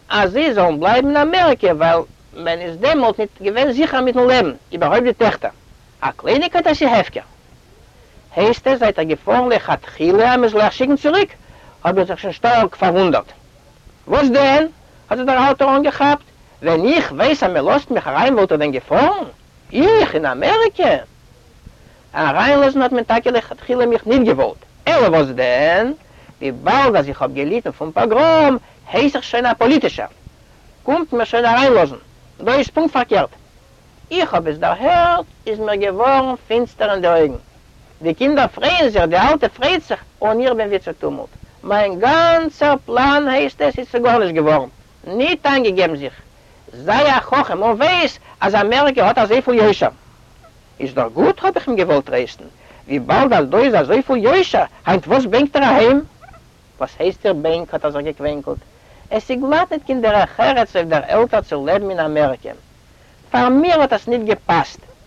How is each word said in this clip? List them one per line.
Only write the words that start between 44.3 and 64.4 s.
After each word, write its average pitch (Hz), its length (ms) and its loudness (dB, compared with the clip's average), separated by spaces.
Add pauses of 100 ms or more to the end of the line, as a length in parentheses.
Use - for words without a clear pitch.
געווארן. 151 340 0 (360)
נישט 277 420 -4
איינגעגעבן 190 500 0
זיך. 139 160 -10 (600)
זיי 208 380 0
א 262 100 0
חכם 233 420 -2
און 226 140 0
ווייס, 320 420 0 (220)
אז 202 140 -2
אמעריקע 240 520 2
האט 240 120 0
אזוי 226 240 2
פיל 247 120 0
יושר. 214 340 2 (920)
איז 131 140 -8
דאך 117 180 -2
גוט, 190 320 -2
האב 381 100 -2
איך - 140 -8
אים 247 80 -2
געוואלט 180 300 0
טרייסטן. 123 380 -6 (420)
ווי 143 120 -4
באלד, 226 340 0
אז 165 140 2
דא 151 120 0
איז 247 160 2
אזוי 180 280 2
פיל 262 140 -2
יושר, 233 460 2 (240)
היינט 180 200 -2
וואס 254 180 0
בענקט 247 320 0
ער 285 60 0
אהיים? 254 420 2 (720)
וואס 131 200 -8
הייסט 185 280 -4
דער 196 60 2
בענק, 160 420 -4
האט 156 100 -6
ער 151 60 -2
זיך 143 120 -8
געקווענקלט. 147 540 -8 (540)
עס - 200 -6
איז 254 100 -4
גלאט 302 320 -2
נישט 311 160 -8
אין 262 140 -4
דער 208 220 2 (140)
הערץ 233 380 0
אויף 170 120 -2
דער 156 200 0
עלטער 220 320 0
צו 143 260 -6
לעבן 196 240 -2
אין 180 100 -6
אמעריקע. 147 520 -2 (800)
פאר 247 180 2
מיר 311 320 2
האט 269 100 2
דאס 220 180 -4
נישט 240 160 -4
געפאסט. 196 560 -2 (260)